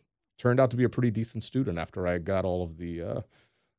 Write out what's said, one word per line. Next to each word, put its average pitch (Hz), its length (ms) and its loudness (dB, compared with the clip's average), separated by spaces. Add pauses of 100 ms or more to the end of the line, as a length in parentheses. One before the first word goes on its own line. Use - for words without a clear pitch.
(380)
turned 123 220 4
out 127 100 6
to 120 80 -2
be 127 60 4
a 113 40 4
pretty 123 220 2
decent 110 340 -4
student 131 320 -2
after 90 300 -4
I 90 100 2
got 92 300 0
all 90 180 0
of 80 140 -8
the, 85 240 -8
uh, - 180 -6 (580)